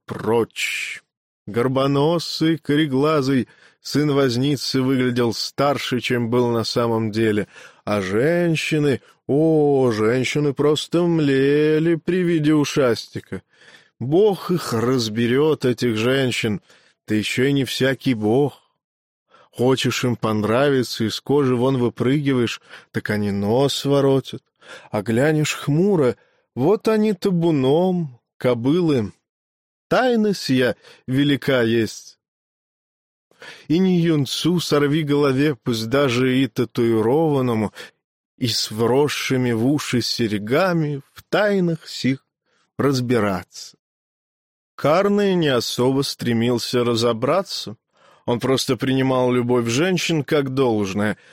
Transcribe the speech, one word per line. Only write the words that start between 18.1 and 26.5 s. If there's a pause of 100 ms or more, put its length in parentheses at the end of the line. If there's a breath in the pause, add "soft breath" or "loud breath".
бог. (920 soft breath)
Хочешь
им
понравиться,
из
кожи
вон
выпрыгиваешь, (300 loud breath)
так
они
нос
воротят. (480 loud breath)
А
глянешь
хмуро, (380 soft breath)